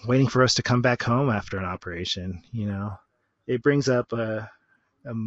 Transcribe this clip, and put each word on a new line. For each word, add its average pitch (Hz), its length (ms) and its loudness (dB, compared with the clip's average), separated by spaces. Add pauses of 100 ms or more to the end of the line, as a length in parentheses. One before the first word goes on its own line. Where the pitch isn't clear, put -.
waiting 127 220 4
for 127 140 4
us 127 120 4
to 123 80 2
come 123 200 2
back 123 200 2
home 127 280 2
after 101 280 -2
an 95 60 -4
operation. 90 800 -6 (100)
You 110 140 -4
know, 101 320 -6 (480)
it 123 160 -2
brings 143 260 2
up 123 240 0
a, 110 380 -4 (560)
a, 127 60 -10 (140)